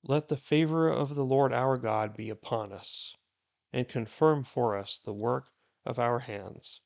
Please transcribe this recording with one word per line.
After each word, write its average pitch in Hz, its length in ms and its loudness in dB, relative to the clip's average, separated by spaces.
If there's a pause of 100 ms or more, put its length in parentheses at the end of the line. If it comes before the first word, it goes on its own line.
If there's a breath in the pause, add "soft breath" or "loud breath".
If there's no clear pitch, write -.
Let 147 240 0
the 147 100 -2
favor 160 500 4
of 147 280 0
the 143 100 0
Lord 135 260 4
our 127 260 2
God 107 380 0
be 107 140 -8
upon 110 420 -6
us, - 460 -12 (560)
and 123 140 -2
confirm 143 560 2
for 117 340 0
us - 260 -8
the 107 100 -8
work 120 360 -2 (360)
of 123 140 -4
our 120 200 0
hands. 101 680 -12